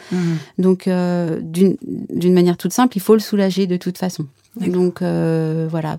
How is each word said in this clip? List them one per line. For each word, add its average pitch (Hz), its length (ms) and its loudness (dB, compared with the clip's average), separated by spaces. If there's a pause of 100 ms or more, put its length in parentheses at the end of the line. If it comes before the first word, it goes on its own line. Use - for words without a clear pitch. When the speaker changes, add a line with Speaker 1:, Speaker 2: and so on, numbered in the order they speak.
(120)
Speaker 1:
Mhm. 170 260 -2 (200)
Speaker 2:
Donc, 185 320 2
euh, 175 520 0
d'une, 175 360 2 (320)
d'une 180 240 2
manière 175 240 4
toute - 160 -4
simple, 247 240 2
il - 20 0
faut 214 140 4
le 220 80 4
soulager 196 460 0
de 180 100 0
toute 185 200 -6
façon. 180 280 -6 (320)
Speaker 1:
D'accord. 180 160 -4
Speaker 2:
Donc, 180 280 0
euh, 160 720 0
voilà, 156 260 -4